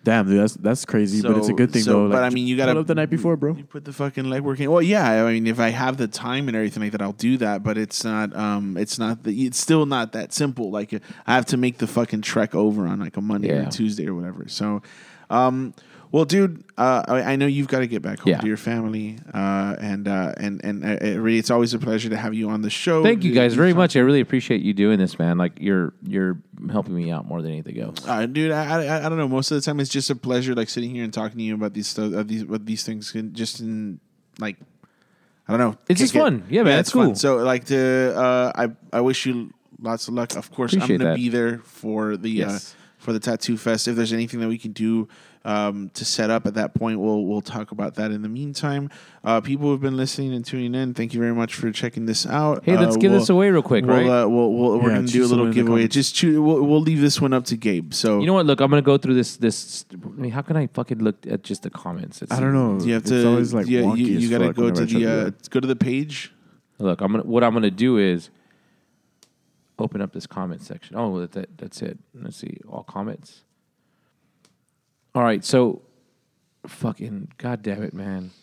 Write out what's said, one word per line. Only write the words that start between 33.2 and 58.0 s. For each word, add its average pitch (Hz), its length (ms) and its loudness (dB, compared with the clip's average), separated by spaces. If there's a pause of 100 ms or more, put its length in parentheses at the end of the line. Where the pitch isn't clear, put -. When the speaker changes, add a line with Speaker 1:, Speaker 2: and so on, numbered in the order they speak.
Speaker 2:
just 113 260 -8
in, 110 400 -8 (400)
like, 104 180 -8 (880)
I 110 100 0
don't - 20 2 (120)
know. - 60 -12 (120)
Speaker 3:
It's 180 100 2
just 254 140 2
Speaker 2:
Get, 294 80 4
Speaker 3:
fun. 143 260 2
Yeah, 180 140 2
man, 151 120 6
Speaker 2:
yeah, 156 60 6
Speaker 3:
it's 185 100 0
Speaker 2:
it's - 40 -8
fun. 240 140 6
Speaker 3:
cool. 104 80 2
Speaker 2:
So, 135 220 2
like, 123 280 0
the, 131 500 2
uh, 127 400 2
I, - 420 -4
I 120 40 2
wish 131 240 0
you 120 260 -4 (300)
lots 117 260 -6
of 117 60 -8
luck. 120 220 -6
Of - 180 -12
course, 120 200 -2
Speaker 3:
Appreciate 127 240 2
Speaker 2:
I'm - 20 0
gonna 82 120 2
Speaker 3:
that. 80 40 2
Speaker 2:
be 120 140 -2
there 117 360 0
for 107 520 -6
the, 107 260 -2
uh, 101 80 -4
Speaker 3:
Yes. - 240 -10 (240)
Speaker 2:
for 117 140 -4
the 107 60 -2
Tattoo 113 380 -4
Fest. 113 300 -2
If 120 80 -2
there's 113 180 0
anything 117 280 -4
that 113 60 -4
we 113 120 -4
can 110 140 -12
do, 110 340 -2 (380)
um, 104 500 -4
to 110 100 -10
set 110 240 -2
up 113 180 0
at 104 60 -4
that 107 200 -4
point, 110 280 -4
we'll, 107 240 0
we'll 101 160 -2
talk 107 320 -12
about 104 220 -6
that. 107 160 -4
In 107 100 -6
the 107 80 -8
meantime, 143 600 -6 (360)
uh, 113 160 2
people 143 260 -2
who've 135 140 0
been 135 160 -2
listening 131 360 -4
and 120 120 -6
tuning 123 280 -6
in, 127 200 -4
thank 117 200 -6
you 117 60 -4
very 117 160 0
much 117 200 -2
for 113 140 -2
checking 117 360 -6
this 110 200 -2
out. 151 380 0
Speaker 3:
Hey, 185 140 4
let's 175 180 4
Speaker 2:
Uh, 113 40 2
Speaker 3:
give 196 120 8
Speaker 2:
we'll, 196 80 8
Speaker 3:
this - 80 2
away 190 220 6
real 165 120 6
quick, 120 220 2
Speaker 2:
we'll, 127 140 6
Speaker 3:
right? 123 260 6
Speaker 2:
uh, 104 60 4
we'll, 117 240 4
we'll, 120 260 4
we're 123 120 4
Speaker 1:
Yeah, - 40 4
Speaker 2:
gonna - 40 2
do - 40 0
a 123 40 0
Speaker 1:
choose 120 80 -2
Speaker 2:
little 123 160 6
Speaker 1:
someone 117 160 6
in - 20 2
the 113 60 0
Speaker 2:
giveaway. 117 260 4
Speaker 1:
comments. 113 140 2
Speaker 2:
Just 135 200 2
choo-, 151 260 4
we'll, 151 220 4
we'll 147 160 6
leave 156 220 4
this 143 180 4
one 139 140 4
up 127 140 2
to 117 100 -2
Gabe. 87 360 -2
So 104 280 2